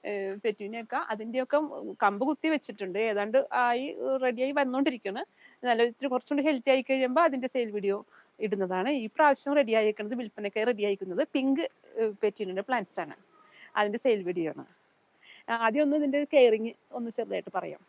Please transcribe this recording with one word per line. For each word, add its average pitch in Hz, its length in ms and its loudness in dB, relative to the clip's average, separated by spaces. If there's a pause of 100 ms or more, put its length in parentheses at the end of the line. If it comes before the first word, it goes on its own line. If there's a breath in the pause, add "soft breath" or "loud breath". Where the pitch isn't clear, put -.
ഏ, 196 280 -4
പെറ്റൂണിയൊക്കെ 214 600 -6
അതിന്റെയൊക്കെ 233 600 -2 (460)
കമ്പ് 202 240 2
കുത്തി 302 220 -2
വെച്ചിട്ടുണ്ട്. 202 500 -4
ഏതാണ്ട് 220 540 0
ആയി, 247 440 0 (260)
റെഡി 254 200 0
ആയി 269 100 0
വന്നോണ്ടിരിക്കാണ്. 269 720 -2 (420 soft breath)
നല്ല 233 160 4
ഇത്തിരി 240 260 -2
കുറച്ചും 254 280 -2
കൂടി 285 100 2
ഹെൽത്തി 277 240 2
ആയി 262 120 4
കഴിയുമ്പോ 262 400 2
അതിന്റെ 269 240 2
സെയിൽ 240 240 -2
വീഡിയോ 202 360 -2 (340 soft breath)
ഇടുന്നതാണ്. 190 500 -2
ഈ 262 160 -2
പ്രാവശ്യം 285 480 2
റെഡി 262 180 4
ആയിരിക്കുന്നത്, 214 460 0
വിൽപ്പനയ്ക്കായി 214 460 -4
റെഡി 226 180 0
ആയിരിക്കുന്നത് 196 500 -2
പിങ്ക്, 269 280 2 (360)
ഏ, 226 140 0 (120)
പെറ്റൂണിയുടെ 196 380 -2
പ്ലാന്റ്സ് 214 400 -4
ആണ്. 151 140 -8 (600 loud breath)
അതിന്റെ 208 220 0
സെയിൽ 220 240 2
വീഡിയോ 175 360 -2
ആണ്. 143 60 -14 (840 loud breath)
ആ, 226 40 0
ആദ്യം 233 280 2
ഒന്ന് 294 140 2
ഇതിന്റെ 294 360 0
കെയറിങ് 226 380 6 (220)
ഒന്ന് 233 180 -6
ചെറുതായിട്ട് 196 440 -6
പറയാം. 170 340 -6